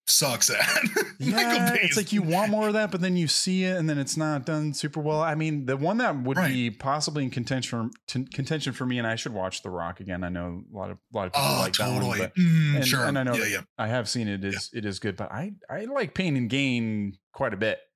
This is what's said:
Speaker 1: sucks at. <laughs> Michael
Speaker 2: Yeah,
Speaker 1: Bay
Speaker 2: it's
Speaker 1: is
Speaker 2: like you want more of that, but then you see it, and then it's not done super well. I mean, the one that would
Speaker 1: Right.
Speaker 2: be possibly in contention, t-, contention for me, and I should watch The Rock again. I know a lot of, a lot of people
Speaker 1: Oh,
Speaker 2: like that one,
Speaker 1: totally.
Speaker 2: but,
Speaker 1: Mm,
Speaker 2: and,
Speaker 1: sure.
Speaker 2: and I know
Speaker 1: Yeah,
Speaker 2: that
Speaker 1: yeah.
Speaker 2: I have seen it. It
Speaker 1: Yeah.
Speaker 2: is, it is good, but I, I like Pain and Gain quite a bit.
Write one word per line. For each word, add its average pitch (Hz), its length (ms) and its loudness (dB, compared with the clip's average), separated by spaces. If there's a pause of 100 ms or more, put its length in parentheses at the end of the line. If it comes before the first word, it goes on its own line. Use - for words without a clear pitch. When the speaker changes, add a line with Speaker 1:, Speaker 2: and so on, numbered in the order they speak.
Speaker 1:
sucks 127 420 4
at. 117 100 2
<laughs> - 640 2
Michael 202 220 2
Speaker 2:
Yeah, 240 320 4
Speaker 1:
Bay 226 80 2
Speaker 2:
it's 175 80 2
Speaker 1:
is - 80 2
Speaker 2:
like 208 140 0
you 208 100 4
want 185 280 2
more 214 180 2
of 208 40 2
that, 214 180 2
but 175 120 -2
then 185 140 2
you 165 120 2
see 185 360 2
it, 185 120 0
and 160 140 0
then 147 80 0
it's 139 180 -2
not 151 300 0
done 151 260 0
super 156 280 -4
well. 151 200 0
I 160 140 0
mean, 151 320 0
the 131 100 0
one 175 220 2
that 214 240 2
would 131 160 0
Speaker 1:
Right. 156 120 4
Speaker 2:
be 123 200 0
possibly 143 540 -2
in 127 60 -2
contention, 120 600 -2 (160)
t-, 127 260 -4
contention 143 400 -4
for 127 140 -4
me, 123 120 0
and 117 80 0
I 113 100 0
should 113 180 -6
watch 92 280 -4
The 107 60 -8
Rock 87 320 -6
again. 92 240 -4
I 87 60 -4
know 87 320 -6 (100)
a - 20 -20
lot 95 160 -8
of, 92 60 -10 (160)
a 110 40 -4
lot 98 100 -2
of 90 80 -8
people 139 120 2
Speaker 1:
Oh, 117 140 2
Speaker 2:
like 95 140 0
that - 160 2
one, - 100 0
Speaker 1:
totally. 98 200 0
Speaker 2:
but, 92 160 -4
Speaker 1:
Mm, 160 400 6
Speaker 2:
and, 139 100 2
Speaker 1:
sure. 127 180 2
Speaker 2:
and 139 140 0
I 131 60 0
know 123 100 0
Speaker 1:
Yeah, 117 60 0
Speaker 2:
that 104 100 -2
Speaker 1:
yeah. 95 100 -4 (160)
Speaker 2:
I 110 120 -2
have 117 200 -2
seen 113 200 -2
it. 98 140 -4
It 98 100 -2
Speaker 1:
Yeah. 95 60 -4
Speaker 2:
is, - 140 -10
it 113 140 -6
is 95 120 -4
good, 101 180 -4
but 104 140 -8
I, 185 220 -6 (160)
I - 160 -8
like 262 300 -4
Pain 160 240 0
and 120 100 0
Gain 113 720 0 (160)
quite 127 180 -2
a 95 60 -6
bit. 104 200 2 (180)